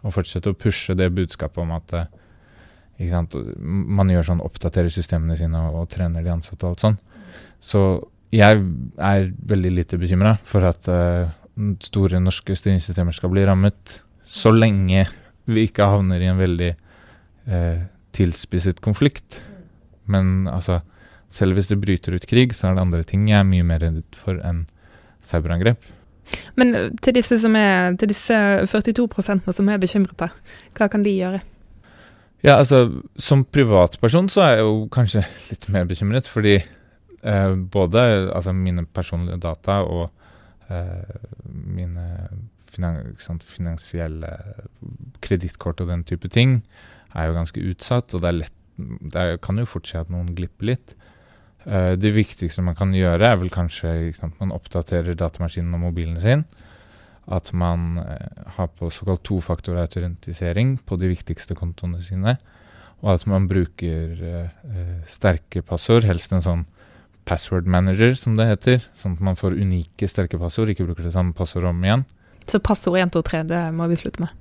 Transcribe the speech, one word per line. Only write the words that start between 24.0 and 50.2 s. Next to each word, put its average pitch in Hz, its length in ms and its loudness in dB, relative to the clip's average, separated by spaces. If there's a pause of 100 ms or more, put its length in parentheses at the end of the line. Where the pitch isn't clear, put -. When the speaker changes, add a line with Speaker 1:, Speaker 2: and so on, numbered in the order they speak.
Speaker 1:
for 92 280 -6
enn 85 220 -4 (560)
cyberangrep. 85 560 0 (800)
Speaker 2:
Men, 247 200 4
eh, 95 140 -2 (120)
til 254 120 2
disse 240 260 2
som 220 160 4
er, 185 420 4
til 214 100 0
disse 208 260 -2 (340)
førtito 226 400 0
prosentene 190 460 -2
som 196 160 0
er 208 80 0
bekymret 190 400 -2
da, 165 120 -4 (460)
hva 208 140 2
kan 208 140 0
de 202 80 2
gjøre? 190 300 -2 (1000)
Speaker 1:
Ja, 143 140 10
altså, 123 460 4 (140)
som 135 280 4
privatperson 120 840 4
så 202 120 4
er 147 140 6
jeg 110 100 4
jo 110 240 0
kanskje 107 360 2 (260)
litt - 180 -12
mer 95 160 0
bekymret, 101 420 -2
fordi, 104 280 4 (680)
eh, 98 300 2
både, 95 800 2
altså, 92 200 -2
mine 90 320 -2
personlige 87 540 -6
data 87 440 -2
og, 85 260 -4 (600)
eh, 87 340 -8 (420)
mine 87 840 -10 (420)
finan-, 82 400 -6
ikke - 120 -20
sant, 85 200 -10
finansielle 80 880 -8 (880)
kredittkort 90 600 -4
og 87 80 -4
den 87 140 -4
type 87 260 -8
ting 123 320 2 (520)
er 80 140 -4
jo 82 80 -2
ganske 82 260 -6
utsatt, 95 540 -4
og 85 60 -4
det 87 80 -2
er 87 100 0
lett, - 140 -10 (240)
det 60 380 -12
er, 87 220 -2
kan 95 200 -4
jo 120 80 -2
fort - 180 -10
skje - 160 -8
at 82 100 -8
noen 87 240 -6